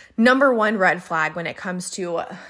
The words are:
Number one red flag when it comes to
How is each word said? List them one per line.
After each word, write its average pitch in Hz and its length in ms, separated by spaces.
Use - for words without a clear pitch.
Number 262 320
one 214 280
red 180 240
flag 160 320
when 170 100
it 151 100
comes 180 360
to 175 300